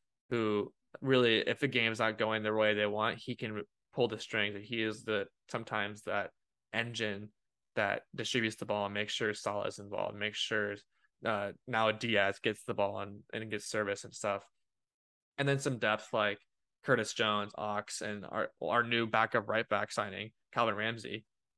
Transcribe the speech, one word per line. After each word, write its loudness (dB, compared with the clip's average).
who 0
really, 6
if 0
the 2
game's 2
not 2
going 0
the 0
way 4
they 4
want, 0
he -8
can -6
pull 4
the -4
strings. -2
He -2
is -2
the, 0
sometimes -4
that -2
engine -2
that 0
distributes 0
the -8
ball 0
and -4
makes -4
sure 0
Salah -4
is -8
involved, -4
makes -4
sure, -2
uh, -2
now 4
Diaz 2
gets -2
the -4
ball 0
and, -8
and -6
gets -6
service -2
and -16
stuff. -2
And 2
then 4
some -2
depth 0
like 2
Curtis 2
Jones, 2
Ox, -4
and -6
our, -2
our 4
new 2
backup 2
right 0
back 2
signing, -4
Calvin 4
Ramsey. -4